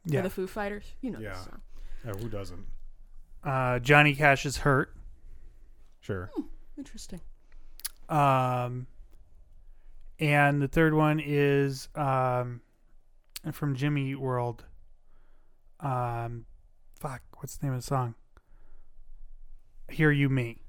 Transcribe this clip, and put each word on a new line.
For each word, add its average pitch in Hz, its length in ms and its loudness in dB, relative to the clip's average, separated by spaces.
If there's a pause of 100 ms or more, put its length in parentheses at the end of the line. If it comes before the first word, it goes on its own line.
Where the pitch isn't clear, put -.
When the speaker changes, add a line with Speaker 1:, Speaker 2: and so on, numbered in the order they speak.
Speaker 1:
Yeah. 156 160 2
Speaker 2:
The 185 80 -2
Foo 185 180 -6
Fighters, 208 380 -8 (160)
you 254 100 -4
know 131 80 -8
Speaker 3:
Yeah. 104 140 -8
Speaker 2:
this 92 100 -8
song. - 180 -12 (440)
Speaker 3:
Yeah, 113 80 -6
who 110 160 -6
doesn't? 95 360 -8 (800)
Speaker 1:
Uh, 127 360 0
Johnny 147 360 8
Cash's 139 420 4
Hurt. 143 380 4 (1040)
Speaker 3:
Sure. 92 340 -6
Speaker 2:
Hmm, 359 100 -4 (340)
interesting. 220 420 -12 (880)
Speaker 1:
Um, 127 800 2 (1300)
and 143 440 6
the 139 80 0
third 160 240 6
one 156 300 4
is, 143 720 2
um, 127 680 0 (880)
from 143 240 -2
Jimmy 139 360 0
Eat 135 40 -4
World. 123 480 -2 (1160)
Um, 120 640 -4 (500)
fuck, 131 260 -8 (160)
what's - 200 -8
the - 100 -4
name 131 80 0
of 123 60 -2
the - 60 -12
song? 123 280 2 (1700)
Hear 151 220 6
You 143 180 4
Me. 120 400 0